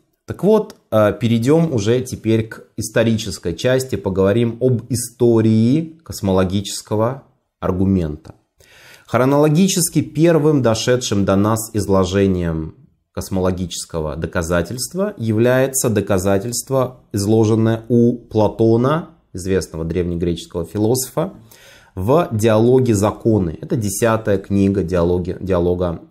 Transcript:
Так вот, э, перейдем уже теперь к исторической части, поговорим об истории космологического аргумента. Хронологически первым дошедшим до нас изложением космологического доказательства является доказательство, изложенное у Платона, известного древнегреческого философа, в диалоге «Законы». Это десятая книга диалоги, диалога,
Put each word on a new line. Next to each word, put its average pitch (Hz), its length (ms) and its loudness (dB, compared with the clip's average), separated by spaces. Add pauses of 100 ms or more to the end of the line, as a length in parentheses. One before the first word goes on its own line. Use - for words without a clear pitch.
(260)
Так - 160 -10
вот, 208 320 0 (160)
э, 104 300 2
перейдем 131 520 2
уже 117 280 0
теперь 110 480 -2
к - 160 -18 (120)
исторической 110 800 -2
части, 127 400 -2
поговорим 101 680 0
об 123 280 0
истории 117 1120 2
космологического 101 1200 -2 (380)
аргумента. 90 720 -2 (720)
Хронологически 151 960 2
первым 156 580 2
дошедшим 113 640 0
до 98 120 2
нас 110 380 0
изложением 92 1000 0 (380)
космологического 90 1040 -4
доказательства 90 1040 -4
является 120 720 0
доказательство, 104 1120 -2 (120)
изложенное 110 760 2
у 120 280 4
Платона, 117 960 0 (220)
известного 87 520 -4
древнегреческого 85 800 -4
философа, 127 680 -2 (640)
в 120 340 0
диалоге 113 640 2
«Законы». 101 680 0
Это - 140 -6
десятая 110 640 0
книга 98 460 0
диалоги, 87 560 0
диалога, 87 720 -2